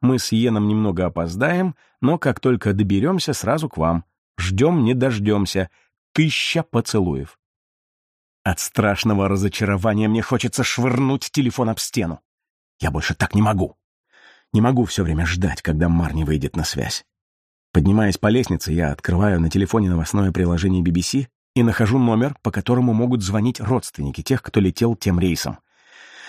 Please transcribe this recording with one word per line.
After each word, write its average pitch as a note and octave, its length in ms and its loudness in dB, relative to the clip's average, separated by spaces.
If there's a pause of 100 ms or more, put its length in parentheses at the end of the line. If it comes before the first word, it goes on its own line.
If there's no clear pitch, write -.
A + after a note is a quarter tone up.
Мы B2+ 180 2
с - 140 -4
Йеном A2 340 2
немного G#2 380 0
опоздаем, A#2+ 680 -2 (260)
но D3 180 0
как - 220 -2
только A2+ 320 0
доберемся, G#2+ 600 0
сразу D3 360 -2
к - 80 -10
вам. E2 260 0 (340)
Ждем, A#2 460 2
не A#2 100 2
дождемся. G#2 760 0 (440)
Тысяча D#3 500 0
поцелуев». F2+ 760 -2 (1040)
От F#2 160 -2
страшного G2+ 680 0
разочарования G2+ 800 0
мне A2 120 2
хочется B2 420 -2
швырнуть C3 680 -2
телефон B2 380 0
об G#2+ 100 -4
стену. E2+ 400 -6 (600)
Я D#2+ 120 -4
больше D#2+ 240 -4
так - 180 -4
не G2+ 80 4
могу. G#2 360 0 (760)
Не G#2+ 80 4
могу B2 240 2
все F#2+ 180 -2
время D#2+ 220 0
ждать, F2 360 -2
когда E2 280 0
Марни D#2+ 340 0
выйдет D2 320 -2
на D#2+ 80 -2
связь. - 420 -6 (680)
Поднимаясь G2 440 4
по G#2 100 -2
лестнице, G#2 440 0
я D#2 200 0
открываю F2+ 500 0
на E2 80 2
телефоне G2 400 0
новостное F2+ 420 0
приложение F2+ 500 0
би E2+ 100 0
би F2 100 2
си C3 260 -2 (280)
и B2 80 4
нахожу A2+ 360 2
номер, A#2+ 420 2
по G#2 100 -2
которому A#2+ 420 0
могут A#2+ 280 0
звонить G#2 380 -2
родственники F#2+ 600 -4
тех, B2+ 200 -2
кто - 200 0
летел A2 340 0
тем F2+ 240 0
рейсом. F2 380 -2 (720)